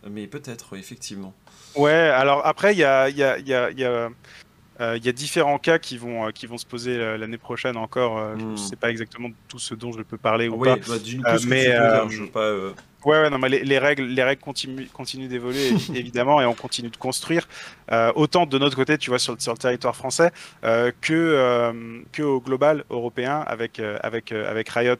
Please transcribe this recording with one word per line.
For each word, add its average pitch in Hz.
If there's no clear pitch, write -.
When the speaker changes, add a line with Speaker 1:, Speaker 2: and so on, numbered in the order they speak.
Speaker 1:
mais 104
peut-être, 131
oui, 95
effectivement. 98
Speaker 2:
Ouais, 147
alors 143
après, 190
il 190
y 156
a, 135
il 143
y 143
a, 135
il 139
y 135
a, 123
il 120
y 131
a, 120
euh, 117
il 117
y -
a 127
différents 143
cas 165
qui 131
vont, 117
euh, -
qui -
vont 117
se -
poser, 123
euh, 110
l'année 110
prochaine 120
encore, 113
euh, 107
je 110
Speaker 1:
Hmm. 110
Speaker 2:
sais 101
pas 117
exactement 117
tout 123
ce -
dont 117
je 110
peux 113
parler 113
ou 117
Speaker 1:
Oui, -
Speaker 2:
pas. 127
Speaker 1:
bah, 117
dis-nous 120
Speaker 2:
Euh, 113
Speaker 1:
que -
ce 120
que 127
Speaker 2:
mais, -
Speaker 1:
tu 131
peux 117
dire, 113
Speaker 2:
euh, 113
Speaker 1:
je 110
veux 95
pas, 110
euh, 98
Speaker 2:
ouais, 151
ouais, 151
non, 139
mais 131
les, 131
les 139
règles, 139
les 127
règles 135
continuent, 135
continuent 131
d'évoluer, 127
évi-, -
Speaker 1:
<laughs> 170
Speaker 2:
évidemment, 123
et 123
on 117
continue 120
de -
construire. 165
Euh, 113
autant 160
de 135
notre 135
côté, 143
tu -
vois, 123
sur 120
le, 107
sur 120
le 117
territoire 123
français, 165
euh, 117
que, -
euh, 120
que 151
au 139
global 139
européen 123
avec, 117
euh, 107
avec, 113
euh, 107
avec 110
Riot 123